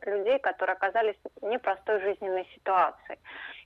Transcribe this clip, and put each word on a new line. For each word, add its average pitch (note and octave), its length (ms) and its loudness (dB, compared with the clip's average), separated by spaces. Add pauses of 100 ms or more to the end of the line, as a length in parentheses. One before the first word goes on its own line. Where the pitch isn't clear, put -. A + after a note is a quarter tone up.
людей, G#3 340 2
которые F#3 340 0
оказались G3 420 0 (240)
в - 60 -8
непростой G3+ 560 0
жизненной F#3 540 -2
ситуации. - 640 0 (460)